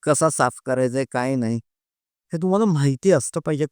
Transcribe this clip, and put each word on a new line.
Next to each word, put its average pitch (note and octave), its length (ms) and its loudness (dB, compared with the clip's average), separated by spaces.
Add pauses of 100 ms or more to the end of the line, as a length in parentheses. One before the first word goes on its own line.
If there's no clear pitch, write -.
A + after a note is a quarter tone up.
कसा D#3 280 2
साफ B2+ 220 0 (120)
करायचा B2+ 320 0
आहे, C3+ 140 -2
काय C3 240 -2
नाही, A#2 220 -2 (760)
हे E3 100 -4
तुम्हाला F#3+ 220 2
माहिती C#3+ 460 0
असतं D#3+ 300 0
पाहिजे. D3+ 320 -4